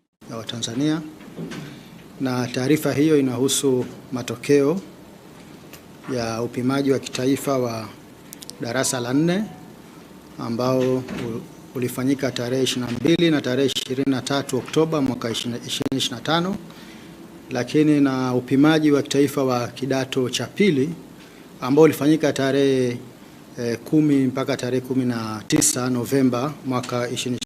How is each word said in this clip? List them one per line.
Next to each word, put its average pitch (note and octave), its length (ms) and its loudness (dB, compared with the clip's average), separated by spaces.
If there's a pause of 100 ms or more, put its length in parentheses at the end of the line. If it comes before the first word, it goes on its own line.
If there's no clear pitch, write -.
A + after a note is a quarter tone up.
(300)
ya B2 60 -10
Watanzania. A#2+ 680 -2 (1160)
Na B2 260 0
taarifa C#3 460 0
hiyo D3+ 260 4
inahusu C3 680 0 (280)
matokeo C#3 680 2 (1300)
ya A2+ 280 -4
upimaji C3 500 0
wa B2 60 2
kitaifa C3 600 0
wa A2+ 300 -4 (720)
darasa B2 400 -2
la A#2+ 140 -2
nne D#3 300 2 (920)
ambao B2 420 0 (160)
u-, C3 60 -4 (720)
ulifanyika B2+ 560 0
tarehe B2 320 -2
ishirini B2 300 -2
na A#2+ 60 -4
mbili E3 320 4
na C#3+ 100 2
tarehe C3 360 0
ishirini C3+ 340 -2
na B2+ 120 0
tatu C#3 340 -2
Oktoba D#3 440 0
mwaka A#2+ 300 -2
ishirini A#2+ 360 -6
ishirini - 440 -2
na A2+ 100 -10
tano, E3+ 360 0 (960)
lakini D3 500 4
na C3 340 2
upimaji D3 580 4
wa C#3 100 4
kitaifa C#3 420 2
wa B2 240 0
kidato C3 640 -2
cha B2 160 -4
pili D#3+ 440 2 (680)
ambao C#3+ 240 6
ulifanyika D3+ 480 4
tarehe, C3+ 680 2 (600)
eh, A#2 260 -4
kumi D3 420 4
mpaka B2+ 300 -2
tarehe B2+ 240 -2
kumi B2+ 240 -2
na A2 440 -4
tisa C3 420 0
Novemba B2+ 640 0 (140)
mwaka B2 440 -2
ishirini B2 360 -6